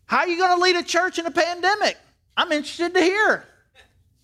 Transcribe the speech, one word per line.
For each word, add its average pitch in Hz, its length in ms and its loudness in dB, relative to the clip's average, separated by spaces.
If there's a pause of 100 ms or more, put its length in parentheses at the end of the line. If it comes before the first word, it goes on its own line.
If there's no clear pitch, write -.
how 240 140 0
are 339 100 0
you 339 80 -2
gonna 359 240 2
lead 359 160 4
a 339 60 -2
church 359 360 -2
in 339 60 -6
a 339 60 -4
pandemic? 349 680 0 (400)
I'm 320 160 -2
interested 330 420 -4
to 370 60 4
hear. 359 460 0 (760)